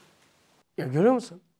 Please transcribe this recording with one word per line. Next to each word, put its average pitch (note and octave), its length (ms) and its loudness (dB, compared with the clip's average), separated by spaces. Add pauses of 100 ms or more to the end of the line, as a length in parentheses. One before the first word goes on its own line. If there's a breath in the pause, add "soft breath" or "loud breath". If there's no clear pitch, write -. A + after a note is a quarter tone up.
(760)
Ya D#3 100 -6
görüyor E3 260 2
musun? F#3+ 280 -6 (180)